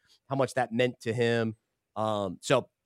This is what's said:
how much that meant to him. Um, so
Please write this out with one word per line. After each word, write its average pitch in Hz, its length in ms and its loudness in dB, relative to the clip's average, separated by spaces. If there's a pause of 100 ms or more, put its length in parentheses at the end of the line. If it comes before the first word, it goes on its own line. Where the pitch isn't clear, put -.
(300)
how 139 60 -4
much 135 200 0
that 120 180 -2
meant 123 280 0
to 113 120 -4
him. 117 420 0 (440)
Um, 104 420 -2
so 127 280 2 (160)